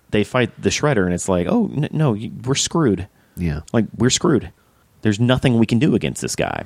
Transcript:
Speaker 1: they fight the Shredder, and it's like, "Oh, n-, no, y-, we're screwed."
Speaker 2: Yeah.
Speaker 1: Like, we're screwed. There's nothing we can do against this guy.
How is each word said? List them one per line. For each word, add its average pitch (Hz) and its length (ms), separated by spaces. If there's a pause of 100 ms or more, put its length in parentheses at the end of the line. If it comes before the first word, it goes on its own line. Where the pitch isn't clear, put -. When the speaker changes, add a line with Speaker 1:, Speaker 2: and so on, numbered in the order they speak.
Speaker 1:
they 104 160
fight 123 240 (120)
the 98 80
Shredder, 117 360
and 90 80
it's 87 160
like, 87 180
"Oh, 233 260
n-, 147 180
no, 147 220
y-, 110 180 (120)
we're 131 120
screwed." 107 520 (300)
Speaker 2:
Yeah. 80 240 (100)
Speaker 1:
Like, 113 140 (100)
we're 120 140
screwed. 131 420 (520)
There's 107 180
nothing 123 380
we 113 80
can 120 120
do 151 160
against 73 260
this - 140
guy. 50 300